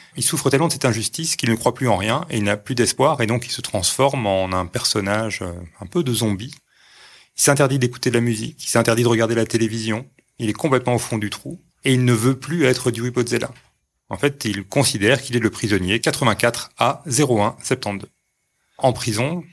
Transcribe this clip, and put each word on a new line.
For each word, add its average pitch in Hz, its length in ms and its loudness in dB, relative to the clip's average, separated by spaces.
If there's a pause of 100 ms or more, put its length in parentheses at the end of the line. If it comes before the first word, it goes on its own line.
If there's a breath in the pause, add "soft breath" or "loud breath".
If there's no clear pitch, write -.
(180 loud breath)
il 135 60 -2
souffre - 260 0
tellement 139 180 4
de - 60 -2
cette - 120 -2
injustice 117 520 -2
qu'il 117 140 0
ne 110 40 2
croit 120 200 0
plus 131 120 -2
en 107 80 4
rien, 113 340 -2
et 135 80 -2
il 104 60 0
n'a 101 140 2
plus - 180 -8
d'espoir, 135 460 2
et 110 60 2
donc 120 180 -2
il - 60 -12
se - 100 -8
transforme 131 640 0
en 95 260 0
un 92 140 0
personnage, 104 760 -2
euh, 90 100 -8 (260)
un 92 60 -12
peu 170 180 -2
de 127 100 -2
zombie. 107 400 -2 (840 loud breath)
Il - 40 -4
s'interdit 139 380 4
d'écouter 123 300 0
de 117 60 2
la 117 60 4
musique, 117 440 -2
il - 40 -4
s'interdit 117 340 2
de 117 40 4
regarder 113 280 2
la 113 100 2
télévision, 113 640 -2 (320)
il 113 100 -2
est 190 40 -2
complètement 127 420 0
au - 40 0
fond 110 200 -4
du 104 100 -4
trou, - 320 -10 (240)
et 135 80 4
il 127 100 4
ne 123 100 6
veut 117 240 2
plus 151 280 -2
être 127 260 2
Dewey 117 200 -6
Bozzella. 120 400 -2 (580)
En - 80 -6
fait, 143 260 -2
il 104 220 -4
considère 120 560 2
qu'il 123 160 -4
est - 20 2
le 110 120 2
prisonnier 101 500 0
quatre-vingt-quatre 117 760 0
A 120 280 0
zéro 127 360 2
un 110 220 0
septante-deux. 101 460 -4 (680)
En 127 140 4
prison, 127 600 -4